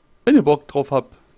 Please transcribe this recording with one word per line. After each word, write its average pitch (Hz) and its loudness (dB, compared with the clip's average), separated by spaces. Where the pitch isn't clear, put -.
wenn 285 2
ihr 277 4
Bock 147 0
drauf 143 -8
habt, 131 -6